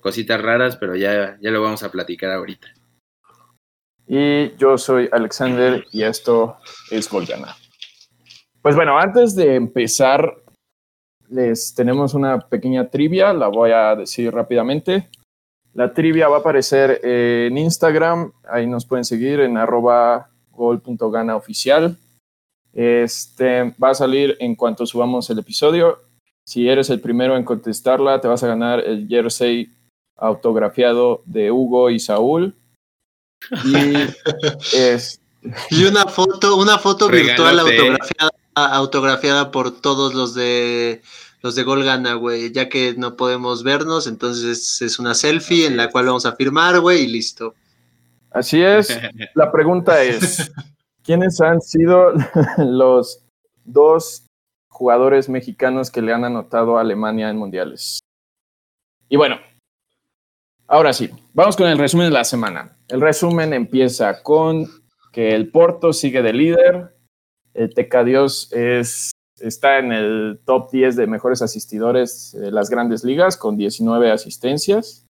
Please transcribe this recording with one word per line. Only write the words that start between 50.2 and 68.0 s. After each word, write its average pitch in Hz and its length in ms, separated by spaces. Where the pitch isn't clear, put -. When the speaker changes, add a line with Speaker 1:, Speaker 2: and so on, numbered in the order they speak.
Speaker 2:
¿quiénes 175 380
han 165 200
sido 165 520
<laughs> - 220
los 127 600
dos 156 580
jugadores 131 600
mexicanos 127 600
que 120 120
le 113 100
han 117 140
anotado 117 500
a 113 60
Alemania 110 480
en 107 80
mundiales? 92 600
Y 139 80
bueno, 139 220
ahora 147 260
sí, 120 180
vamos 196 240
con 180 120
el 156 100
resumen 165 300
de 156 40
la 127 120
semana. 104 520
El 127 120
resumen 156 520
empieza 123 680
con 160 460
que 110 220
el 107 160
Porto 170 420
sigue 131 300
de 110 100
líder, 170 640
el 113 180
Tecadios 127 800